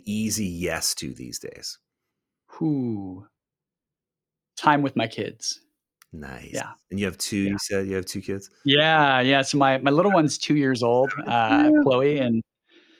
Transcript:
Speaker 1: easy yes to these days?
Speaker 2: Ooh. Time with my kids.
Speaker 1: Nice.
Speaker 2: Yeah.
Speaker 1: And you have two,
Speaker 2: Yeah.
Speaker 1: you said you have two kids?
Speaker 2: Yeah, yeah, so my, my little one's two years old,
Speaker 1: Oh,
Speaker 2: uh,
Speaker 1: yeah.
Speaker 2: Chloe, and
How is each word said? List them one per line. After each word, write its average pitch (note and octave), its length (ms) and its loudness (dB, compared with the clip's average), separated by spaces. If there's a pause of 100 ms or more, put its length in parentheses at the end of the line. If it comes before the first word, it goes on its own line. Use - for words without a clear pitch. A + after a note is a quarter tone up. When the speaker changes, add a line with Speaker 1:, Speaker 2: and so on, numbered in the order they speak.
Speaker 1:
easy G#2+ 420 -4
yes E2+ 500 -4
to C2+ 180 -10
these B1 260 -14
days? - 380 -14 (840)
Speaker 2:
Ooh. G#2+ 640 -4 (1300)
Time D3 240 2
with C3+ 160 -4
my A#2+ 100 0
kids. - 540 -10 (520)
Speaker 1:
Nice. C2+ 380 -16
Speaker 2:
Yeah. - 200 -8 (180)
Speaker 1:
And F#2+ 100 -6
you G2+ 60 -2
have F2+ 120 -6
two, - 200 -6
Speaker 2:
Yeah. G2 140 0
Speaker 1:
you G2+ 80 -2
said G2 280 -4
you F#2+ 80 -4
have F#2 100 -4
two - 160 -10
kids? G2 280 -10 (160)
Speaker 2:
Yeah, C#3+ 560 4
yeah, C3+ 220 4
so C#3 140 -2
my, C3+ 200 4
my C#3 140 0
little F3+ 200 4
one's D#3 260 2
two - 200 0
years C3 260 2
old, B2 260 2 (160)
Speaker 1:
Oh, - 60 -6
Speaker 2:
uh, A#2 420 4
Speaker 1:
yeah. D4+ 100 6
Speaker 2:
Chloe, C#3 360 4
and A#2 240 0 (560)